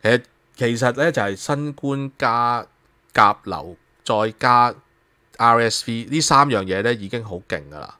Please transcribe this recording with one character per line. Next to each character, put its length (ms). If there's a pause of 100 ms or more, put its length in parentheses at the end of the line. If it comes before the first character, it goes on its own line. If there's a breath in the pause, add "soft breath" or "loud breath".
其 80
實， 140 (320)
其 240
實 140
呢， 180
就 100
係 140
新 380
冠 440
加 480 (480)
甲 300
流 340 (280)
再 340
加 340 (640)
R 300
S 200
V 200
呢 120
三 260
樣 160
嘢 200
呢， 120
已 140
經 160
好 100 (140)
勁 200
㗎 120
喇。 80 (120)